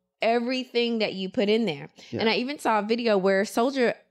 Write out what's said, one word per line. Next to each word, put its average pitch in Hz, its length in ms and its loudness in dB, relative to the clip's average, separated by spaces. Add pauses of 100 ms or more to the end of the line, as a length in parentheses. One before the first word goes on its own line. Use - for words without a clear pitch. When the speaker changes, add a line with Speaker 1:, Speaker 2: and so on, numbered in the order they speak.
(240)
Speaker 1:
everything 233 800 0
that 202 120 0
you 190 160 -6
put 202 220 0
in 226 160 2
there. 147 240 -6 (200)
Speaker 2:
Yeah. - 100 -6
Speaker 1:
And 220 100 2
I 226 60 2
even 262 220 -4
saw 220 200 0
a 202 40 0
video 226 360 0
where 190 240 2
Soulja 240 520 0 (160)